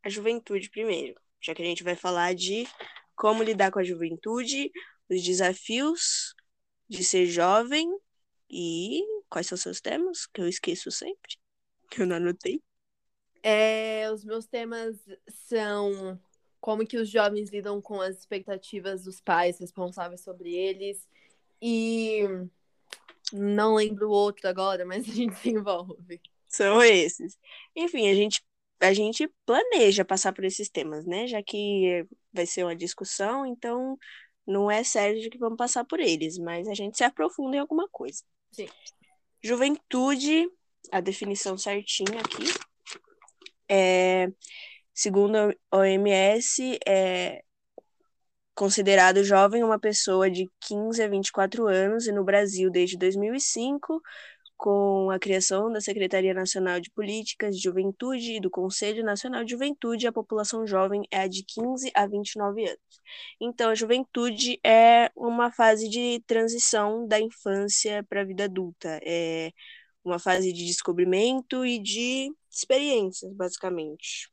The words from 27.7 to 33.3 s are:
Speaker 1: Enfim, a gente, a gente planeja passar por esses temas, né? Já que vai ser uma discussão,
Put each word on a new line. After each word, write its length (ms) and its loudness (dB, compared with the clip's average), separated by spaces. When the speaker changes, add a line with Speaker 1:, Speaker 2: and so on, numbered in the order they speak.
Speaker 1:
Enfim, 340 0
a 60 6
gente, 260 2
a 160 6
gente 340 0
planeja 600 4
passar 280 0
por 120 -8
esses 240 -4
temas, 360 -6
né? 220 -4
Já 160 -6
que 640 0
vai 140 -2
ser 160 -4
uma 140 -4
discussão, 680 -6